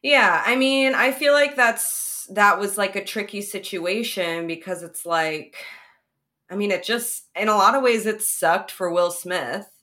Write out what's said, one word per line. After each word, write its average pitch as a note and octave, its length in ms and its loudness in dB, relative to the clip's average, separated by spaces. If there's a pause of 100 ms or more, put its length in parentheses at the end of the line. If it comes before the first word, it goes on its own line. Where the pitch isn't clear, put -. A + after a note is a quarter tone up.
Yeah, A#3 420 4
I A#3 120 2
mean, C4+ 400 2
I B3+ 160 2
feel C#4+ 220 2
like C#4+ 220 2
that's, - 760 -2
that G3+ 240 6
was, G3 180 -4
like, G3 200 -2
a G3 80 -4
tricky G3+ 400 -8
situation F3+ 1040 -4
because E3 340 -8
it's E3+ 240 -12
like, D#3+ 520 -2 (920)
I F#3 60 -10
mean, G#3 160 0
it F3 120 -2
just, - 520 -6
in G#3+ 140 0
a G#3+ 60 4
lot G#3 200 6
of C4+ 80 2
ways, A3+ 240 2
it G#3+ 160 -4
sucked F3+ 480 0
for F3 200 -4
Will F3 200 2
Smith F3+ 560 -6 (160)